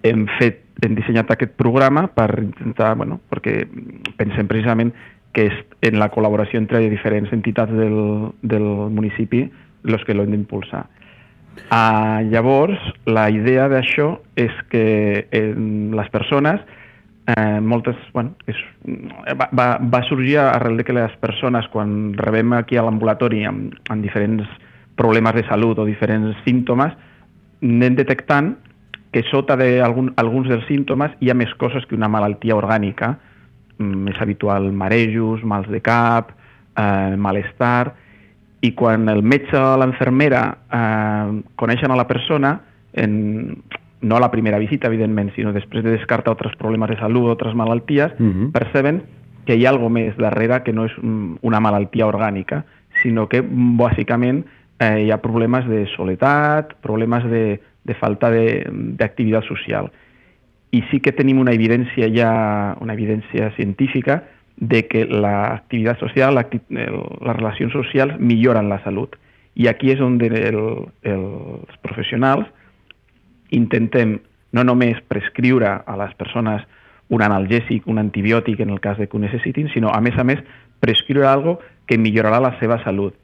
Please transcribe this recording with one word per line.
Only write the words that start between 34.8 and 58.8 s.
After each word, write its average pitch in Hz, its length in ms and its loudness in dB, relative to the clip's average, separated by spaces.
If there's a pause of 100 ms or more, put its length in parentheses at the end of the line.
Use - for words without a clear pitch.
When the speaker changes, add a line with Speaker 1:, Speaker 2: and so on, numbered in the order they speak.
Speaker 1:
mals 101 260 -4
de 107 120 -6
cap, 117 520 2 (440)
eh, 98 400 0
malestar, 110 800 0 (640)
i 120 120 0
quan 110 360 2
el 104 140 2
metge 139 340 2
o 135 200 4
la 131 80 4
infermera, 127 560 2 (320)
eh, 107 680 0 (140)
coneixen 120 360 0
a 127 40 2
la 120 120 2
persona, 139 520 0 (340)
en, 107 720 -4 (380)
no 113 160 2
a - 20 4
la 120 120 2
primera 110 260 0
visita, 113 300 -2
evidentment, 107 480 0
sinó 107 180 -4
després 107 300 -6
de 113 80 0
descartar 113 420 0
altres 113 240 -6
problemes 110 320 -2
de 110 80 -2
salut, 117 320 2
altres 113 260 -2
malalties, 120 640 0
Speaker 2:
Mhm. 110 320 2
Speaker 1:
perceben 139 520 0 (420)
que 120 100 4
hi 120 100 4
ha 131 40 6
algo 120 200 2
més 113 280 0
darrere 117 460 0
que 117 100 -2
no 113 120 0
és, 113 60 -4 (100)
mm, 107 400 -4
una 113 180 2
malaltia 107 460 0
orgànica, 104 600 -4 (360)
sinó 113 280 0
que, 123 120 2
bàsicament, 123 1040 0 (340)
eh, 107 260 2
hi 107 60 2
ha 107 100 0
problemes 117 460 0
de 107 280 0
soledat, 147 840 0
problemes 113 480 -2
de, 110 300 0 (240)
de 123 120 -6
falta 110 340 0
de, 113 400 2
d'activitat 110 760 -2